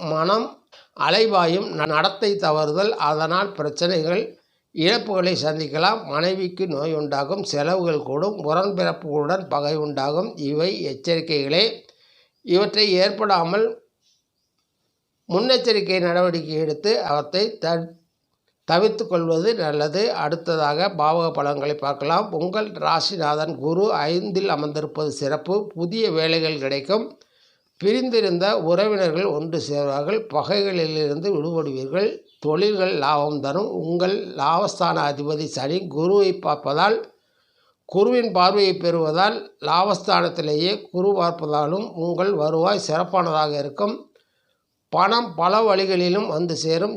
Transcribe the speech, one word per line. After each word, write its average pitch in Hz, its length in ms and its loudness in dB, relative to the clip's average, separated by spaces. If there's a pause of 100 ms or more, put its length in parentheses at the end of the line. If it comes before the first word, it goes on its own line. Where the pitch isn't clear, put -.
மனம் 180 380 0 (520)
அலைபாயும். 185 720 4
ந-, 160 240 -2
நடத்தை 196 400 2
தவறுதல், 156 580 2 (160)
அதனால் 160 420 0
பிரச்சனைகள், 170 720 -2 (520)
இழப்புகளை 185 640 2
சந்திக்கலாம். 156 640 0
மனைவிக்கு 180 640 -2
நோய் 156 260 -2
உண்டாகும். 151 500 -2
செலவுகள் 160 600 0
கூடும். 170 400 -2
உடன்பிறப்புகளுடன் 170 1080 0
பகை 143 260 0
உண்டாகும். 151 640 -2
இவை 151 340 -2 (140)
எச்சரிக்கைகளே. 151 760 0 (840)
இவற்றை 202 480 2
ஏற்படாமல் 196 760 2 (1600)
முன்னெச்சரிக்கை 208 680 2
நடவடிக்கை 170 580 0
எடுத்து 156 340 0 (120)
அவற்றை 180 420 0 (120)
த-, 165 360 -2 (760)
தவிர்த்து 214 380 2
கொள்வது 170 500 0
நல்லது. 151 480 0 (100)
அடுத்ததாக 160 760 0
பாவக 165 420 2
பலன்களை 143 440 -2
பார்க்கலாம். 147 580 0
உங்கள் 185 380 -2
ராசிநாதன் 156 840 -2
குரு 160 300 0 (180)
ஐந்தில் 185 520 -2
அமர்ந்திருப்பது 151 640 -4
சிறப்பு. 151 360 -2 (120)
புதிய 175 440 -4
வேலைகள் 160 520 0
கிடைக்கும். 139 420 -2 (760)
பிரிந்திருந்த 214 640 2 (160)
உறவினர்கள் 180 720 2
ஒன்று 160 260 -4
சேர்வார்கள். 143 680 -2
பகைகளிலிருந்து 156 1040 0
விடுபடுவீர்கள். 156 800 -2 (300)
தொழில்கள் 185 580 2
லாபம் 147 420 2
தரும். 156 300 -2 (120)
உங்கள் 175 340 0 (200)
லாபஸ்தான 165 680 0
அதிபதி 147 420 -2
சனி 143 320 -4 (100)
குருவை 180 460 2
பார்ப்பதால், 165 640 0 (920)
குருவின் 233 420 2
பார்வையை 190 460 4
பெறுவதால், 170 600 2 (240)
லாபஸ்தானத்திலேயே 175 1120 0 (160)
குரு 185 220 0
பார்ப்பதாலும் 170 800 0
உங்கள் 175 400 0
வருவாய் 160 540 2
சிறப்பானதாக 160 720 0
இருக்கும். 196 360 -4 (960)
பணம் 208 420 2
பல 170 260 2
வழிகளிலும் 190 640 2
வந்து 165 280 -2
சேரும். 160 420 -2